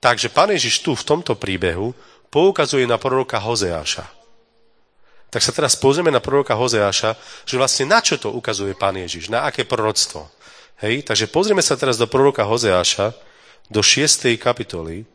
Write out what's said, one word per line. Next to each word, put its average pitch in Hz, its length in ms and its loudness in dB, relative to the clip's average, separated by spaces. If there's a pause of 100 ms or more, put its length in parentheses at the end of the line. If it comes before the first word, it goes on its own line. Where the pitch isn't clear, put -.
Takže 120 320 2
Pán 190 160 4
Ježiš 123 320 0
tu 143 160 -2
v - 80 -8
tomto 151 320 0
príbehu 95 560 -2 (400)
poukazuje 147 560 2
na 117 80 2
proroka 131 400 -2
Hozeáša. 98 720 -4 (1200)
Tak 117 100 -2
sa - 140 0
teraz 151 240 0
pozrieme 156 320 2
na 127 80 4
proroka 135 380 0
Hozeáša, 110 580 0 (300)
že - 100 -6
vlastne 131 320 0
na 220 140 4
čo - 180 0
to 104 140 -6
ukazuje 101 400 -4
Pán 95 240 -2
Ježiš, 85 340 -10
na 120 160 -2
aké - 160 -4
proroctvo. 110 640 -4 (540)
Hej? 120 240 -2
Takže 107 240 0
pozrieme 190 320 2
sa 143 160 0
teraz 131 180 0
do 113 140 0
proroka 135 340 4
Hozeáša, 104 720 2 (560)
do 107 100 0
šiestej 131 600 2
kapitoly. 92 720 -4